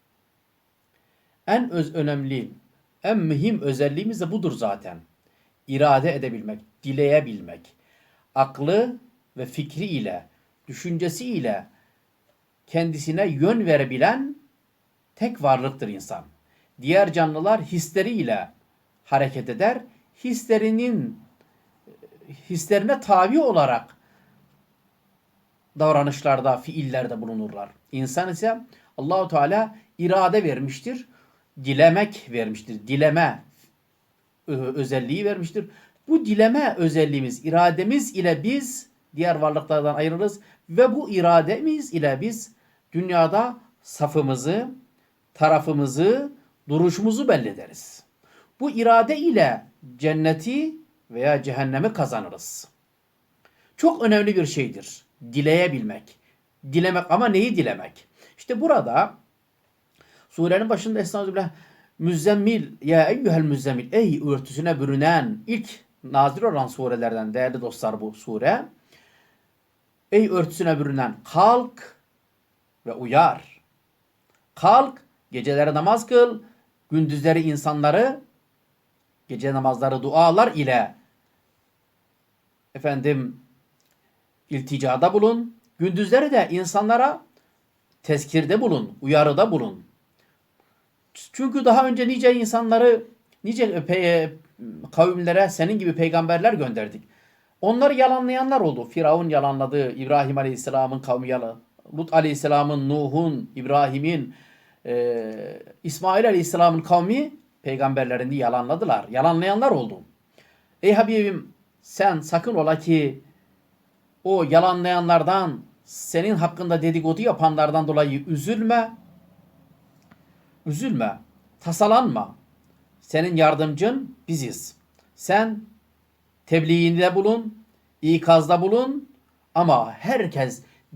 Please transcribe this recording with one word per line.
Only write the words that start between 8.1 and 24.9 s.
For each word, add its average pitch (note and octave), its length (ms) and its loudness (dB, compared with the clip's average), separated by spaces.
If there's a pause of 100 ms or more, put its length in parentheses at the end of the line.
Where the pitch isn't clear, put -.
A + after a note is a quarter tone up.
Aklı D#3+ 640 0 (400)
ve B2+ 80 -8
fikri D#3 400 -10
ile, G#2 420 -8 (400)
düşüncesi E3+ 580 -6
ile B2 420 -6 (1000)
kendisine E3 600 -2
yön F3 380 0
verebilen E3 680 0 (800)
tek G#3+ 280 -6
varlıktır C3 440 0
insan. F#2 360 -12 (580)
Diğer E3+ 320 2
canlılar E3 480 0
hisleriyle E3+ 880 -4 (540)
hareket C3+ 460 -2
eder, G3+ 320 -2 (420)
hislerinin, A3 960 -2 (1300)
hislerine G3+ 500 0
tabi G3+ 400 4
olarak D3+ 580 0 (1800)